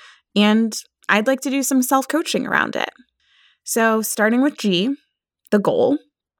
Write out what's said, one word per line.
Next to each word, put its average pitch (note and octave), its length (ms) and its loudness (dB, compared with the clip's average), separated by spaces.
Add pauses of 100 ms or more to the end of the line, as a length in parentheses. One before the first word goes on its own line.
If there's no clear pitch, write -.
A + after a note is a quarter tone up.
(340)
and G#3+ 400 2 (320)
I'd G#3+ 200 0
like C4 160 0
to C#4 80 -4
do C#4 120 -2
some C4 200 0
self-coaching C#4 640 -2
around - 300 -2
it. - 140 -4 (720)
So A3+ 400 0
starting A3+ 400 0
with C#4+ 160 0
G, G3+ 340 0 (600)
the G#3+ 80 4
goal, B3 380 2 (420)